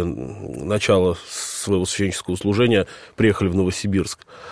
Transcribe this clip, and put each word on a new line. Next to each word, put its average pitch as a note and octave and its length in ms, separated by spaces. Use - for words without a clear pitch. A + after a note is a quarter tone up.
м, C2+ 680
начала F#2+ 500
своего - 560
священнического F#2 500
служения G#2 500
приехали G#2 340
в F2 60
Новосибирск. F#2+ 680